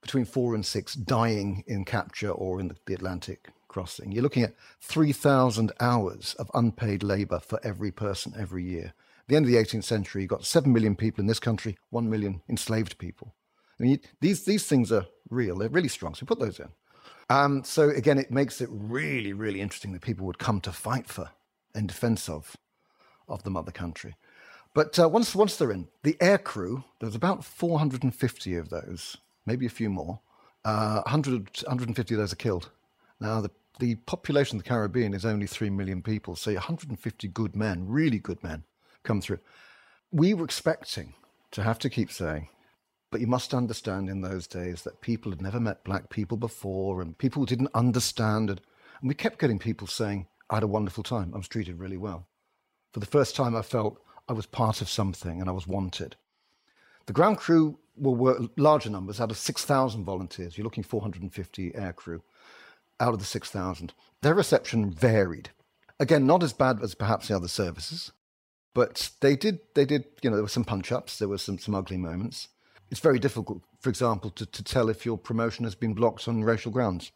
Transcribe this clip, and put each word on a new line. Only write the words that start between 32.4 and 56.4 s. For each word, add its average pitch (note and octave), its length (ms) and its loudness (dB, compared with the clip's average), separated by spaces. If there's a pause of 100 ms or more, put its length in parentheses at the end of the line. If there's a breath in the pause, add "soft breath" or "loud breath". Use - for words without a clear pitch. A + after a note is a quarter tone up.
Now, A2 220 -2
the, G2+ 100 -6 (280)
the A#2+ 160 0
population C#3 640 -2
of F2+ 60 -6
the - 60 -14
Caribbean A2 440 0
is F#2+ 120 -4
only G#2+ 200 0
three G#2 240 -4
million F#2+ 320 -4
people, G2+ 340 -4
so G#2 200 -2
a F2+ 40 -2
hundred D#3+ 300 -6
and A#2+ 100 -8
fifty - 280 -8
good G2+ 280 -4
men, F#2+ 320 -2
really C3 300 2
good F2+ 260 -6
men, D#2+ 200 -8 (400 soft breath)
come G#2 180 0
through. F2+ 180 -6 (720 soft breath)
We F3 220 6
were E3 120 0
expecting - 680 -4 (380)
to G#2 100 -6
have A2 180 2
to C#3 100 -2
keep A#2 220 -2
saying, D#2 360 -6 (640 soft breath)
"But A2+ 100 -4
you A#2 60 0
must B2 260 0
understand G#2+ 560 -2
in F#2+ 120 -4
those F#2 260 -6
days F2 340 -8
that - 200 -12
people A2+ 300 -4
had E2 100 -8
never G2 180 -4
met A2 240 -4
black F#2+ 260 -4
people G#2+ 260 -4
before, G2 640 -4
and E2 160 -8
people C3 300 0
didn't B2 300 0
understand." A2 720 2
And, F#2+ 120 -6 (400 loud breath)
and C3 60 -2
we C#3 60 0
kept - 240 -4
getting A2+ 220 2
people A2+ 260 -4
saying, G2+ 400 -4 (240)
"I G#2+ 60 0
had G#2+ 80 2
a A2 40 0
wonderful G#2 360 -2
time. G2+ 280 -4
I - 60 -10
was F#2+ 100 -10
treated F2+ 300 -8
really F#2+ 200 -10
well. F2+ 280 -8 (640)
For - 80 -8
the G2+ 60 -4
first C#3+ 300 2
time, A#2+ 200 0
I A2 60 -2
felt A2 380 -4 (300 loud breath)
I - 20 -2
was A2 140 -4
part - 340 0
of F#2+ 80 -6
something F2+ 540 -4
and F#2 80 -2
I - 20 -2
was F2+ 160 -6
wanted." F#2 480 -6 (920 soft breath)